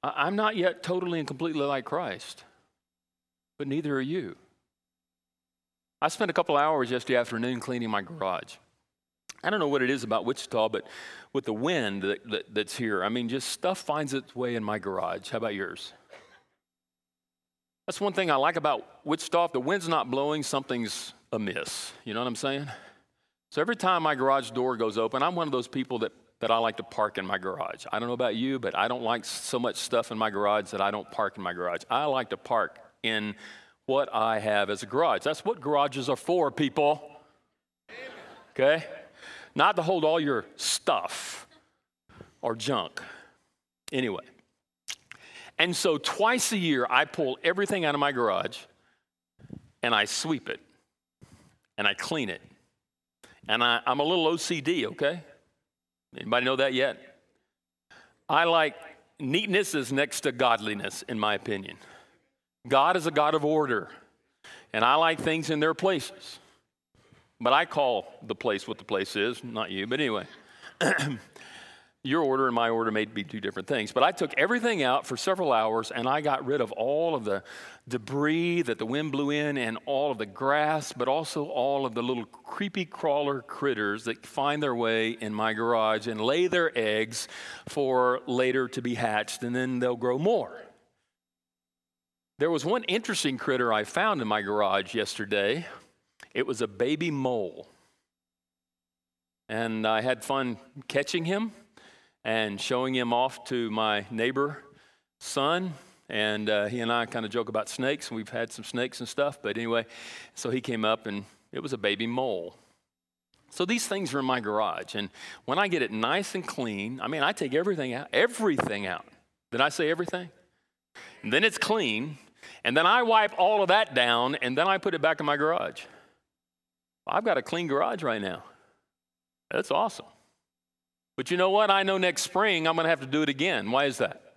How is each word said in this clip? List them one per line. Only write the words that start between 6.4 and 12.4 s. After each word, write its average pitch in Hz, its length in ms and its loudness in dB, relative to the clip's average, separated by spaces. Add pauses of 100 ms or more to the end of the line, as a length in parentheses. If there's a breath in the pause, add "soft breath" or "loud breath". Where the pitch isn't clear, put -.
hours 143 340 2
yesterday 123 280 0
afternoon 120 420 -2
cleaning 117 300 -4
my 101 120 2
garage. 87 520 -6 (920)
I 175 60 0
don't 208 100 0
know 151 80 2
what 139 140 2
it 123 80 2
is 127 140 -2
about 110 200 0
Wichita, 113 440 0
but 107 180 -4 (460 loud breath)
with 139 120 -2
the 113 80 -4
wind 110 500 0
that, 98 280 -2
that, 104 240 -6